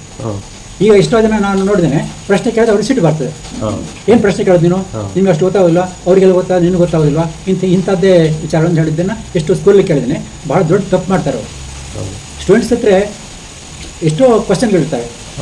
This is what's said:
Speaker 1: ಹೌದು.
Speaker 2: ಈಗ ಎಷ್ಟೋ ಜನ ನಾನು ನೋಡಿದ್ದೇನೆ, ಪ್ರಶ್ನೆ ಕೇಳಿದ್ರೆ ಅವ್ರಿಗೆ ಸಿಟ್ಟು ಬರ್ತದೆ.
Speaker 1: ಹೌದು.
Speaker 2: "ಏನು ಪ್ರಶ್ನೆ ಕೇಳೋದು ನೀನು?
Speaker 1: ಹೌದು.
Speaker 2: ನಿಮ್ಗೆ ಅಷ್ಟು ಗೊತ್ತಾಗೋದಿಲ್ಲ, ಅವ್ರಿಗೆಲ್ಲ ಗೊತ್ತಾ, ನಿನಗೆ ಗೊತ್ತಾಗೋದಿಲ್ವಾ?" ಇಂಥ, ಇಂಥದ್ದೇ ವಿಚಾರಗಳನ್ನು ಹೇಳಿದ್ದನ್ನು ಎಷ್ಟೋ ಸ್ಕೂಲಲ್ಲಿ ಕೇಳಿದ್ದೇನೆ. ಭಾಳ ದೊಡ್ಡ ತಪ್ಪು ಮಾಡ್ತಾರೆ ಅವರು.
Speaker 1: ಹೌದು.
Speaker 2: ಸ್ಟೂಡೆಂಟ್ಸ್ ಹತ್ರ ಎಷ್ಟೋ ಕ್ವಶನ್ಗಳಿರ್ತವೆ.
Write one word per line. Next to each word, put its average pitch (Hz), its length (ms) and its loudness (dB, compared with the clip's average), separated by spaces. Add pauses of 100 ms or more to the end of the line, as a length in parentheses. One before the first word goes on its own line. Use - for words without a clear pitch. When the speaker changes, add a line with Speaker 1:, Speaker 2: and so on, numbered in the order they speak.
(220)
Speaker 1:
ಹೌದು. 104 320 -10 (300)
Speaker 2:
ಈಗ 214 80 6
ಎಷ್ಟೋ 202 280 4
ಜನ 214 200 2
ನಾನು 196 240 0
ನೋಡಿದ್ದೇನೆ, 175 500 0 (120)
ಪ್ರಶ್ನೆ - 260 0
ಕೇಳಿದ್ರೆ 226 180 2
ಅವ್ರಿಗೆ 208 160 2
ಸಿಟ್ಟು 254 180 0
ಬರ್ತದೆ. 147 560 -4
Speaker 1:
ಹೌದು. 107 520 -4
Speaker 2:
"ಏನು 240 80 6
ಪ್ರಶ್ನೆ 202 240 0
ಕೇಳೋದು 175 180 4
ನೀನು? 175 140 4
Speaker 1:
ಹೌದು. 113 300 -6
Speaker 2:
ನಿಮ್ಗೆ 190 240 0
ಅಷ್ಟು 160 140 2
ಗೊತ್ತಾಗೋದಿಲ್ಲ, 180 360 2
ಅವ್ರಿಗೆಲ್ಲ 185 540 2
ಗೊತ್ತಾ, 180 240 2
ನಿನಗೆ 180 180 2
ಗೊತ್ತಾಗೋದಿಲ್ವಾ?" 160 480 2 (240)
ಇಂಥ, 185 160 0
ಇಂಥದ್ದೇ 180 800 2
ವಿಚಾರಗಳನ್ನು 160 380 0
ಹೇಳಿದ್ದನ್ನು 170 440 -2 (120)
ಎಷ್ಟೋ 170 180 0
ಸ್ಕೂಲಲ್ಲಿ 196 300 4
ಕೇಳಿದ್ದೇನೆ. 143 640 -4
ಭಾಳ 165 140 2
ದೊಡ್ಡ 190 280 2
ತಪ್ಪು 185 200 -2
ಮಾಡ್ತಾರೆ 143 280 -2
ಅವರು. 107 100 -10 (520)
Speaker 1:
ಹೌದು. - 420 -12
Speaker 2:
ಸ್ಟೂಡೆಂಟ್ಸ್ 226 300 2
ಹತ್ರ 233 160 0 (1120)
ಎಷ್ಟೋ 214 380 2
ಕ್ವಶನ್ಗಳಿರ್ತವೆ. 175 640 -2 (380)